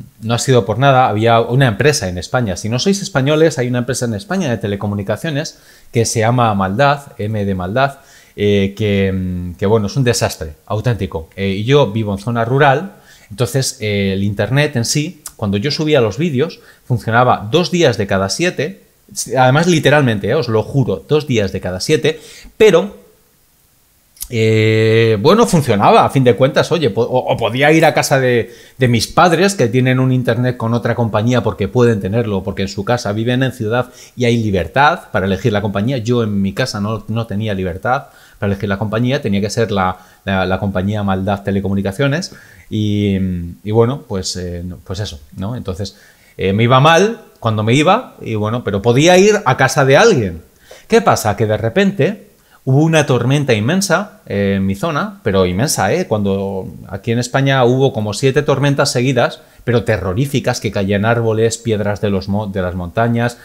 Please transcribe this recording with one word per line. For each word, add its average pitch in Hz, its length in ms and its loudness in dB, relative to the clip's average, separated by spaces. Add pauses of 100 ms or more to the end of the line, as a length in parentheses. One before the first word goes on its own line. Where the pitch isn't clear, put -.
(220)
no 110 120 -2
ha 117 60 -2
sido 123 260 2
por 110 140 -2
nada, 127 300 4
había 113 320 4
una 123 260 2
empresa 117 400 0
en 90 100 -6
España. 104 380 -4
Si 107 140 -8
no 123 100 -2
sois 196 220 0
españoles, 156 580 0
hay 123 80 -2
una 123 120 -2
empresa 123 260 -4
en 117 80 -4
España 165 360 -4
de 113 80 -2
telecomunicaciones 104 1000 -4 (320)
que 117 140 2
se - 160 -2
llama 117 340 2
Maldad, 123 600 0
M 107 260 -4
de 98 120 -2
Maldad, 110 420 -2 (380)
eh, 101 400 0
que, 98 360 0
mm, 90 440 -4
que, 104 120 -4
bueno, 104 200 2
es - 80 -8
un 139 80 0
desastre 104 500 -2 (120)
auténtico. 104 680 -4
Eh, 98 140 -4
y 98 160 -4
yo 135 260 4
vivo 104 220 -2
en 95 60 -4
zona 117 240 -4
rural, 139 500 2 (360)
entonces, 127 500 -4
eh, 101 340 -2
el 98 100 -2
internet 139 520 0
en 117 100 -2
sí, 156 360 -4 (140)
cuando 101 220 -2
yo 113 120 -2
subía 151 320 0
los 104 160 0
vídeos, 156 420 -2 (280)
funcionaba 117 640 0
dos 170 180 2
días 165 280 2
de 101 100 -2
cada 98 220 0
siete, 175 540 -4 (540)
además 131 300 4
literalmente, 139 640 2
eh, 131 60 0
os 156 120 -2
lo 110 160 0
juro, 104 440 -2
dos 147 200 0
días 104 240 0
de 95 100 -6
cada 90 180 -6
siete, 151 400 -2 (380)
pero... 196 460 4 (1300)
Eh, 110 920 2
bueno, 202 240 6
funcionaba, 147 600 4
a - 40 0
fin 135 140 0
de 123 120 6
cuentas, 139 360 2
oye, 139 180 0
po-, 110 140 -2
o, 123 280 -2
o - 60 0
podía 127 340 2
ir 160 140 4
a 143 80 4
casa 143 260 0
de, 123 320 0 (280)
de 127 80 4
mis 117 180 2
padres, 175 480 2
que 131 140 0
tienen 127 320 2
un 131 120 2
internet 123 460 0
con 113 160 -2
otra 113 220 -2
compañía 113 480 0
porque 101 240 -2
pueden 120 320 2
tenerlo, 101 420 -2
porque 98 220 -6
en 98 40 -4
su 101 160 -8
casa 117 280 -2
viven 120 320 -2
en 127 80 -2
ciudad 117 400 -4 (240)
y 120 100 -2
hay 117 160 2
libertad 107 600 0 (100)
para 95 160 -2
elegir 98 260 0
la 101 80 0
compañía. 107 380 -2
Yo 117 240 0
en 104 180 -2
mi 98 120 -2
casa 127 260 -4
no, 104 300 -6
no 113 180 -4
tenía 104 260 -4
libertad 95 520 -4 (340)
para 101 140 -2
elegir 147 140 -6
la 196 100 -2
compañía, 120 440 -2
tenía 101 180 -2
que 101 100 -4
ser 110 220 -2
la, 92 260 -2 (280)
la, 95 200 0
la 92 140 -2
compañía 101 420 -2
Maldad 98 420 -2
Telecomunicaciones, 101 880 -2 (360)
y, 104 460 0 (480)
y 107 80 -6
bueno, 117 340 2
pues, 95 300 -8
eh, 87 300 -8
no, 90 180 -12
pues 92 160 -10
eso, 101 220 -10 (160)
¿no? 101 180 -8
Entonces, 98 400 -10 (420)
eh, 95 140 -2
me 107 120 2
iba 127 180 4
mal 175 400 4 (180)
cuando 107 240 -2
me 113 100 2
iba, 180 460 2
y 113 160 -8
bueno, 107 300 -4
pero 101 160 -2
podía 139 360 4
ir 208 180 6 (100)
a 131 100 2
casa 147 300 2
de 135 100 6
alguien. 127 460 4 (480)
¿Qué 226 100 4
pasa? 110 380 0
Que 117 80 0
de 107 100 0
repente 185 720 0 (380)
hubo 135 160 4
una 160 240 4
tormenta 131 480 2
inmensa, 170 720 -2
eh, 101 320 -2
en 95 80 0
mi - 100 -2
zona, 170 480 -6
pero 95 220 2
inmensa, 101 480 0
¿eh? 175 140 -2
Cuando 98 600 -4 (220)
aquí 101 220 -6
en 117 80 0
España 135 440 0
hubo 131 300 2
como 104 200 -4
siete 135 280 0
tormentas 139 500 0
seguidas, 127 480 0 (260)
pero 117 180 0
terroríficas, 113 760 -2
que 107 120 -4
caían 101 340 0
árboles, 113 520 0
piedras 104 440 -2
de 107 80 0
los 98 180 -2
mo-, 104 200 -2
de 98 140 -6
las 90 140 -4
montañas, 117 680 -2